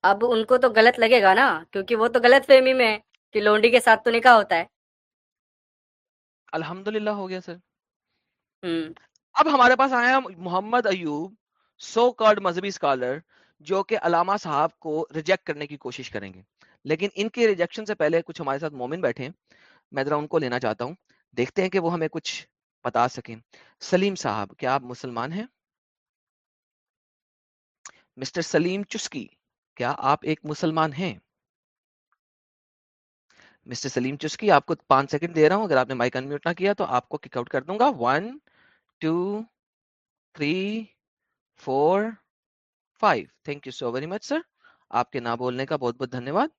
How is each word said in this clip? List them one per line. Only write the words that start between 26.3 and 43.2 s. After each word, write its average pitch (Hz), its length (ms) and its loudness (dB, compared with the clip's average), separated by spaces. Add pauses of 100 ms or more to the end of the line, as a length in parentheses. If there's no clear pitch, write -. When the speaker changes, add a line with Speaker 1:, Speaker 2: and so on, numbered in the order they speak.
Speaker 2:
مسٹر 135 260 -8
سلیم 175 400 -2
چسکی، - 440 -12 (480)
کیا 127 240 -4
آپ 139 240 0
ایک 156 220 -6
مسلمان 160 480 -2
ہیں؟ 135 260 -8 (2500)
مسٹر 123 220 -12
سلیم 131 280 -4
چسکی، 190 340 -4
آپ 143 160 4
کو 165 80 -4
پانچ 139 360 0
سیکنڈ 160 260 -6
دے 151 120 6
رہا 190 80 2
ہوں، 214 80 -2
اگر 156 120 0
آپ 131 120 2
نے 135 60 -6
مائک 123 220 -2
انمیوٹ 139 300 -8
نہ 170 60 -2
کیا 190 200 -2
تو 202 120 -4
آپ 123 240 -4
کو 151 100 -10
کک - 180 -14
آؤٹ 123 120 -6
کر 135 140 -4
دوں 185 160 -10
گا۔ 240 60 2
One, 156 420 0 (800)
two, 185 360 -4 (960)
three, 190 420 -4 (880)
four, 151 260 2 (1080)
five۔ 147 200 2 (240)